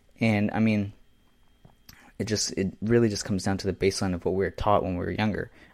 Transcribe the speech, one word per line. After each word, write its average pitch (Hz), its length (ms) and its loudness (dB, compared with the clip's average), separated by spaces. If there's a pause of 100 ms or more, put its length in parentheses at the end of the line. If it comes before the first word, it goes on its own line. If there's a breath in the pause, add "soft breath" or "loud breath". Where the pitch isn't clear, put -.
(200 loud breath)
And, 104 340 2
I 104 60 -2
mean, 107 340 0 (1300 loud breath)
it 110 60 -4
just, 107 280 -2
it 95 280 -2
really 117 280 4
just 101 160 -6
comes 95 180 -2
down 98 140 0
to 101 100 -4
the 92 60 0
baseline 95 400 0
of 85 100 -6
what 90 120 0
we 95 100 0
were 87 60 -2
taught 104 320 2
when 90 140 -4
we 87 80 -4
were 92 60 -4
younger. 107 400 -2 (220 loud breath)